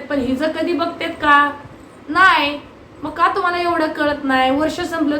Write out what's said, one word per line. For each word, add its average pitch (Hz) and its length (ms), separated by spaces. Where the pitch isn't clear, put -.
पण 285 100
हिचं 262 280
कधी 320 260
बघतात 339 360
का? 294 420
नाही. 311 500
मग 302 80
का 339 240
तुम्हाला 359 220
एवढं 339 300
कळत 294 360
नाही? 262 280
वर्ष 302 280
संपलं, 330 400